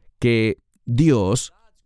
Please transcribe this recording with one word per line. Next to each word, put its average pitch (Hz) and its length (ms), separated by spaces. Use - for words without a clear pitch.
que 113 400
Dios 120 680